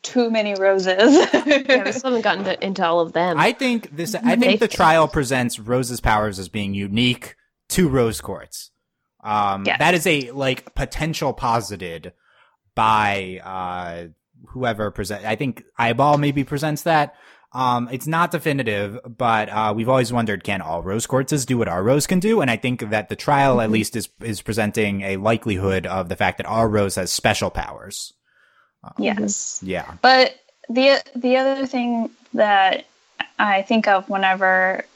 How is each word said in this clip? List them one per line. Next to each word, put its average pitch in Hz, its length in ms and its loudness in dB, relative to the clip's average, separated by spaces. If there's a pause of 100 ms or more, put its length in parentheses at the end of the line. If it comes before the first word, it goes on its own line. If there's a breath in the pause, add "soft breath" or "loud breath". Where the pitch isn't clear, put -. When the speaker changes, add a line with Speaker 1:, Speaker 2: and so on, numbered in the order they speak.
Speaker 1:
Too 240 280 0
many 208 240 0
roses. 196 760 6
<laughs> - 0 - (140)
Speaker 2:
Yeah, 269 380 4
we 269 80 -2
still 262 180 -4
haven't 233 120 0
gotten 196 220 0
to, 190 200 -4
into 190 200 -2
all 170 160 2
of 165 120 -2
them. 170 260 0
Speaker 3:
I 202 140 4
think 240 440 -4
this, 170 180 -6
I 233 220 2
think 220 240 4
the 226 60 4
Speaker 2:
They - 80 -4
Speaker 3:
trial 160 340 6
presents 127 500 -2
Rose's 120 420 -2
powers 107 380 0
as 92 100 -10
being 98 260 -4
unique 107 640 0 (340)
to 180 180 2
Rose 120 320 0
Quartz. - 500 -14 (520)
Um, 101 420 0
Speaker 1:
Yes. - 140 -2
Speaker 3:
that 165 160 2
is 170 120 0
a, 143 260 0
like, 135 420 -4
potential 151 580 -4
posited 92 800 -4 (600)
by, 101 720 2
uh, 90 640 -8 (400)
whoever 110 420 -4
present. 101 340 -8
I 110 120 -2
think 131 280 -6 (140)
Eyeball 131 400 2
maybe 143 260 0
presents 151 380 -4
that. 151 320 0 (380 soft breath)
Um, 123 400 0
it's 131 140 -8
not 165 260 0
definitive, 113 720 -2
but, 113 420 0
uh, 107 280 0
we've 113 120 -2
always 127 240 2
wondered: 107 320 -2
Can 98 160 -2
all 82 220 -4
rose 98 240 -4
quartzes 131 400 -2
do 127 120 0
what 107 100 0
our 87 140 -2
rose 135 240 2
can 185 140 2
do? 214 200 2
And 131 100 0
I 110 60 0
think 120 340 -4
that 107 180 -2
the 101 80 -8
trial, 139 440 2
at 113 60 0
Speaker 2:
Mm-hmm. 107 60 0
Speaker 3:
least, 110 240 0
is, 101 120 -6 (120)
is 110 220 -8
presenting 104 600 -2
a 98 160 -4
likelihood 95 680 0
of 92 220 -4
the 92 80 -6
fact 95 220 0
that - 80 -8
our 113 220 0
rose 104 280 0
has 92 160 -4
special 101 380 0
powers. - 600 -12 (720)
Um, - 160 -20
Speaker 1:
Yes. 208 640 -4
Speaker 3:
Yeah. - 400 -8
Speaker 1:
But 262 320 4 (340)
the, 262 340 2 (120)
the 247 220 0
other 269 300 0
thing 240 440 -4 (240)
that 202 520 2 (520)
I 202 240 2
think 220 240 2
of 190 240 2
whenever 190 760 2 (120)